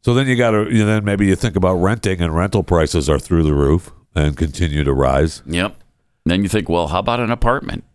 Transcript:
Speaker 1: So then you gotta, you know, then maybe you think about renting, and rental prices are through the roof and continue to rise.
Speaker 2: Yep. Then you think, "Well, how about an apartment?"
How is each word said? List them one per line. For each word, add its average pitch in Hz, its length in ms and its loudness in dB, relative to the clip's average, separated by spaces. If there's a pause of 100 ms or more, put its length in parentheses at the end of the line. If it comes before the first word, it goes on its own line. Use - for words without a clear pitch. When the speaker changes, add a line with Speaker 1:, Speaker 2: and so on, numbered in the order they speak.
Speaker 1:
So 120 100 0
then 135 140 2
you 127 80 2
gotta, 110 340 2
you 113 100 2
know, 104 60 4
then 107 200 0
maybe 101 200 0
you 95 100 4
think 117 200 -2
about 92 200 2
renting, 95 460 0
and 82 140 -2
rental 95 260 0
prices 78 480 0
are 73 100 4
through 82 240 0
the 76 120 2
roof 71 360 0 (220)
and 73 240 0
continue 76 460 -2
to 69 100 0
rise. 67 540 0
Speaker 2:
Yep. 87 280 -4 (500)
Then 92 180 0
you 95 60 -4
think, 107 200 -2
"Well, 82 200 0
how 90 100 -2
about 117 220 -2
an 117 100 -4
apartment?" - 520 -2 (120)